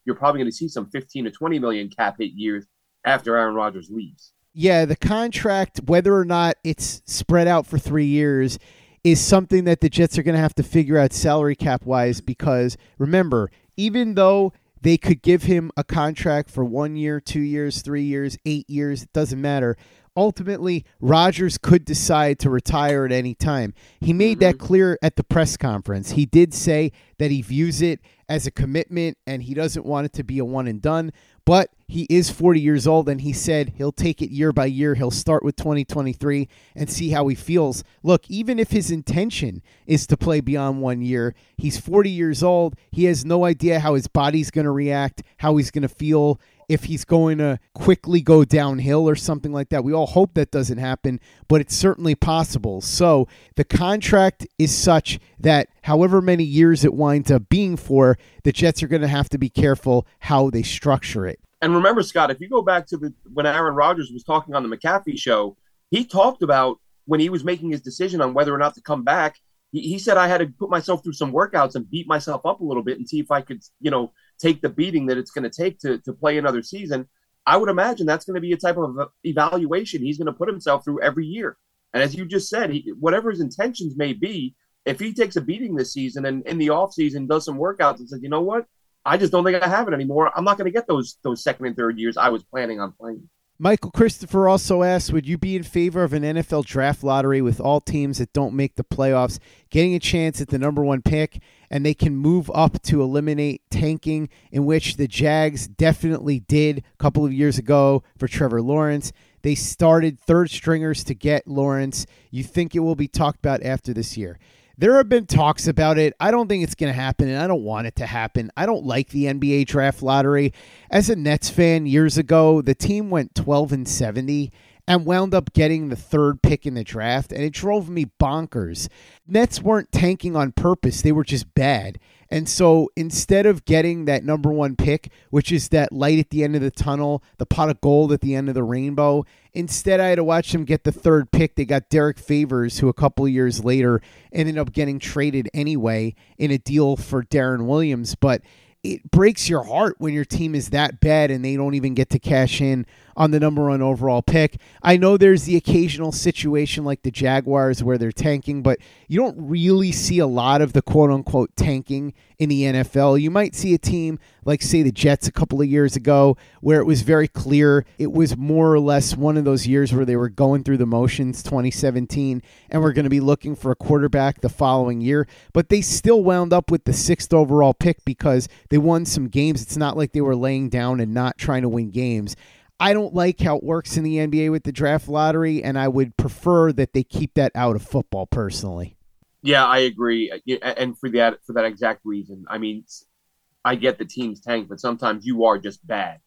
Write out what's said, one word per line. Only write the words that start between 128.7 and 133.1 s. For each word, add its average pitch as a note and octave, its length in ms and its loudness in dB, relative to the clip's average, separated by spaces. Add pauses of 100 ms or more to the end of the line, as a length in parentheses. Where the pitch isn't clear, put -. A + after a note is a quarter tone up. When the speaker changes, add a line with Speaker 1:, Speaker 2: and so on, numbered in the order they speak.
Speaker 2:
Nets G#3+ 340 0
weren't G#3 300 0
tanking F3+ 440 -2
on C#3 160 -2
purpose. - 500 0
They D#3 100 2
were D3+ 120 0
just - 300 -6
bad. A#2+ 460 -2 (340)
And D#3+ 140 -4
so E3 480 2
instead F#3+ 500 0